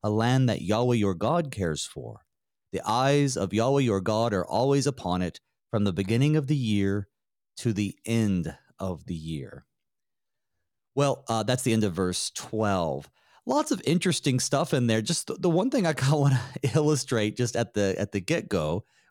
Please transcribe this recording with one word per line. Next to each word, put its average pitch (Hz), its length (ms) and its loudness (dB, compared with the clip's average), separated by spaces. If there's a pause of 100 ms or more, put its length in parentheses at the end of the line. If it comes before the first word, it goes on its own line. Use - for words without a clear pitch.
a 107 60 0
land 120 400 2
that 101 120 -2
Yahweh 120 360 2
your 101 160 2
God 139 380 -2
cares 82 340 -4
for. 62 340 -14 (540)
The 92 120 -6
eyes 135 520 2
of 90 160 -4
Yahweh 135 300 2
your 101 180 2
God 110 320 0
are 90 120 0
always 135 400 0
upon 92 360 -2
it, 90 180 -6 (320)
from 104 140 0
the 98 80 0
beginning 117 420 2
of 147 100 0
the 143 100 0
year 101 520 0 (500)
to 117 160 0
the 101 320 -2
end 101 480 0 (240)
of 92 280 -8
the 92 100 -6
year." 78 500 -10 (1300)
Well, 139 340 0
uh, 113 140 0
that's 123 220 0
the 123 100 2
end 110 100 4
of 98 100 0
verse 90 420 -2
twelve. 92 760 -2 (380)
Lots 294 240 0
of 208 120 -4
interesting 156 560 0
stuff - 340 -2
in 127 120 2
there. 110 160 2
Just 160 260 -4
the, - 60 -6
the - 160 -2
one 185 220 2
thing 214 160 0
I 156 60 2
<laughs> - 0 -
kinda 135 220 2
wanna 139 260 4 (340)
illustrate 131 640 2
just 120 180 -2
at 113 180 -4
the, 98 240 2
at 104 140 -4
the 98 100 -2
get-go, 90 640 -2 (260)